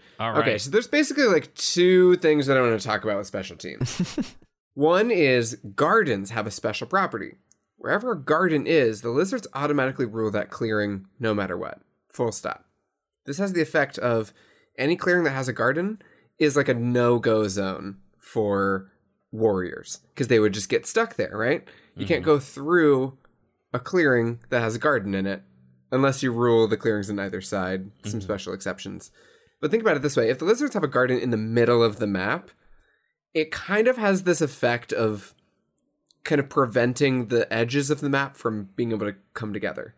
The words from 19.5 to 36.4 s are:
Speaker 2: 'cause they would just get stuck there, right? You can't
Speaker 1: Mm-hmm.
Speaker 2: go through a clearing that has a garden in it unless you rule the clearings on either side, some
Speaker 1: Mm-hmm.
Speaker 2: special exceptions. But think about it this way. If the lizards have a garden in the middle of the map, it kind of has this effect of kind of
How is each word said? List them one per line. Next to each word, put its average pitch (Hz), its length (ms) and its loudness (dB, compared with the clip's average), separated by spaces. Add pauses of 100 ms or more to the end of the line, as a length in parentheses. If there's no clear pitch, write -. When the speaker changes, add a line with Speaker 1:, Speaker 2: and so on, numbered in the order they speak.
Speaker 2:
'cause 123 120 -4
they 113 120 4
would 107 140 4
just 101 160 -4
get - 160 -2
stuck 220 300 -2
there, - 200 -6
right? 120 320 -4 (280)
You 101 100 -10
can't 151 160 0
Speaker 1:
Mm-hmm. - 80 -10
Speaker 2:
go 143 100 4
through 139 800 2 (560)
a 127 60 -4
clearing 127 600 2 (100)
that 123 120 0
has 113 140 -2
a 123 40 -8
garden 117 360 0
in 95 100 -2
it 98 160 -6 (500)
unless 131 300 2
you 131 100 0
rule 117 360 4
the 104 100 0
clearings 104 320 -2
on 104 80 -4
either 98 240 -6
side, 95 480 -4 (140)
some 104 80 -8
Speaker 1:
Mm-hmm. 110 100 -6
Speaker 2:
special 98 320 -6
exceptions. 95 560 -10 (500)
But 151 120 -2
think 226 100 2
about 196 160 2
it 131 60 -4
this 147 120 -2
way. 113 140 4
If 131 80 0
the 147 80 -6
lizards 240 300 0
have 196 80 0
a 147 40 2
garden 127 300 2
in 120 140 -2
the 110 60 2
middle 117 460 4
of 104 140 2
the 113 100 -4
map, 101 440 -4 (800)
it 156 180 -2
kind 214 360 0
of 254 100 2
has 196 260 2
this 175 180 2
effect 123 520 -2
of 107 400 -2 (920)
kind 151 160 0
of 139 100 -4